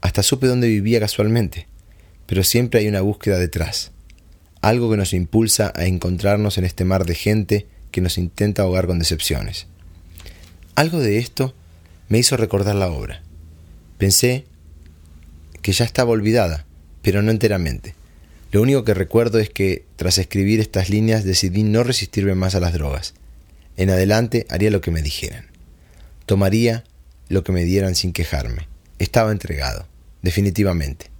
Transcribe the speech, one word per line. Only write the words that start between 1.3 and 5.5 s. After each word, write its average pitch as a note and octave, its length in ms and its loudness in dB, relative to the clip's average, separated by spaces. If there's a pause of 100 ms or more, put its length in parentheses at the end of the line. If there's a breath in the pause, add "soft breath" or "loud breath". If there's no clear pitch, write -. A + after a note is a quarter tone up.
pero F#2+ 160 0
siempre A#2 380 2
hay G#2+ 80 0
una G2+ 140 0
búsqueda G2 360 0
detrás, E2+ 540 -4 (720)
algo A#2 280 2
que A2 60 2
nos G2 160 0
impulsa G#2 640 2